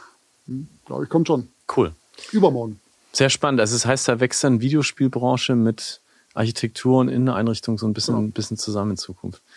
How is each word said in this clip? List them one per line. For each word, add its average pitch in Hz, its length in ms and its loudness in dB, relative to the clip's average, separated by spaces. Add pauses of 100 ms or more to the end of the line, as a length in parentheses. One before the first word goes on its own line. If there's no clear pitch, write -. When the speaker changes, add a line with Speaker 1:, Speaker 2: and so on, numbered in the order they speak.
(460)
Speaker 1:
Hm, 135 200 -10 (200)
glaub 135 180 -6
ich, - 40 -14
kommt 170 200 2
schon. 127 200 -2 (280)
Speaker 2:
Cool. 92 160 2 (380)
Speaker 1:
Übermorgen. 131 480 2 (340)
Speaker 2:
Sehr 135 160 4
spannend. 135 320 2
Also 107 140 2
es 117 100 0
heißt, 131 220 0
da 120 140 2
wächst - 240 0
dann 127 160 4
Videospielbranche 131 960 0
mit 113 440 0 (320)
Architektur 117 680 0
und 127 100 4
Inneneinrichtung 117 680 -2
so 110 80 -2
ein 110 60 0
bisschen, 117 220 -2
Speaker 1:
Genau. 107 120 0
Speaker 2:
ein 107 60 -6
bisschen 110 240 -6
zusammen 104 360 -4
in 92 40 -4
Zukunft. - 460 -12 (140)